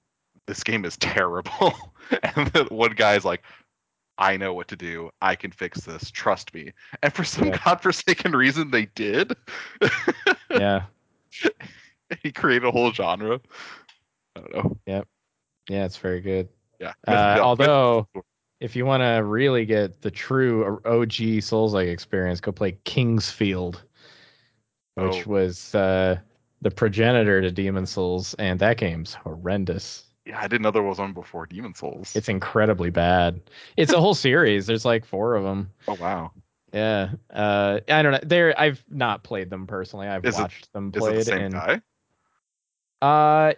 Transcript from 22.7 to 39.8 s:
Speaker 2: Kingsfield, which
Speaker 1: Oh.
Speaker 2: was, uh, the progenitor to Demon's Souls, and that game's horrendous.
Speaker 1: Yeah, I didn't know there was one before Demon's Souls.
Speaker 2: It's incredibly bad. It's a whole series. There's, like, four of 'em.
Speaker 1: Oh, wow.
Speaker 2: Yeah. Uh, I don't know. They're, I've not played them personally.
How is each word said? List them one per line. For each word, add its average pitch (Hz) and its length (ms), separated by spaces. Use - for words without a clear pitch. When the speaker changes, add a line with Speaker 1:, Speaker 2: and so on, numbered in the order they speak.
Speaker 2:
Kingsfield, 98 1000
which 95 300
Speaker 1:
Oh. 107 40
Speaker 2:
was, 95 440
uh, 95 440
the - 100
progenitor 110 720
to 92 100
Demon's 95 400
Souls, 90 440
and 92 260
that 113 160
game's 82 380
horrendous. 90 880
Speaker 1:
Yeah, - 140
I 107 80
didn't 110 160
know 107 80
there 104 120
was 98 160
one 98 140
before 85 340
Demon's 95 320
Souls. - 360
Speaker 2:
It's 110 140
incredibly 98 600
bad. 87 500
It's 156 160
a 175 80
whole 185 140
series. 123 520
There's, 110 180
like, 113 200
four 110 300
of 101 100
'em. 98 260
Speaker 1:
Oh, 107 60
wow. 87 380
Speaker 2:
Yeah. 104 380
Uh, 101 580
I 156 140
don't 143 100
know. 135 100
They're, 170 360
I've 147 300
not 120 360
played 95 260
them 95 160
personally. 98 400